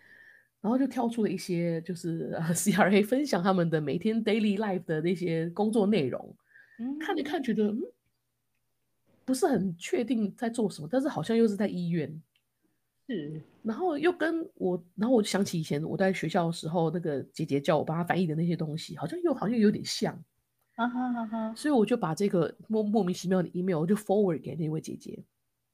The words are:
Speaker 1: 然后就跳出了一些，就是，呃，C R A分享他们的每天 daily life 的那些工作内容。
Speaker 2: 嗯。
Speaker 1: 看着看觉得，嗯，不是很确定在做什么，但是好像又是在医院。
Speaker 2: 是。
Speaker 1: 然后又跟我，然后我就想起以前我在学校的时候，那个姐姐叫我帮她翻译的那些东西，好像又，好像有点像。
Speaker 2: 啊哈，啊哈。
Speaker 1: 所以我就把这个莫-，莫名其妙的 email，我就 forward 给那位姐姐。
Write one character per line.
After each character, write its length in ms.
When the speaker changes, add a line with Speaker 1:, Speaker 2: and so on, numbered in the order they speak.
Speaker 1:
然 100
后 60
就 100
跳 220
出 140
了 80
一 60
些， 460
就 120
是， 440
呃 160
，C 180
R 200
A 100
分 220
享 180
他 100
们 180
的 100
每 180
天 260
daily 340
life 260
的 160
那 140
些 360
工 200
作 160
内 220
容。 260
Speaker 2:
嗯。 200
Speaker 1:
看 180
着 60
看 180
觉 140
得， 140
嗯， 120
不 80
是 140
很 300
确 280
定 320
在 140
做 180
什 140
么， 80
但 100
是 80
好 140
像 140
又 100
是 80
在 140
医 200
院。 320
Speaker 2:
是。 320
Speaker 1:
然 140
后 220
又 140
跟 420
我， 280
然 120
后 60
我 80
就 60
想 160
起 160
以 20
前 200
我 140
在 160
学 160
校 180
的 60
时 160
候， 220
那 100
个 220
姐 120
姐 160
叫 180
我 60
帮 120
她 80
翻 160
译 60
的 80
那 120
些 100
东 200
西， 200
好 100
像 160
又， 120
好 140
像 80
有 140
点 140
像。 300
Speaker 2:
啊 120
哈， 120
啊 60
哈。 280
Speaker 1:
所 160
以 40
我 100
就 120
把 180
这 140
个 260
莫-， 140
莫 220
名 100
其 140
妙 140
的 100
email， 260
我 80
就 80
forward 480
给 140
那 140
位 100
姐 160
姐。 260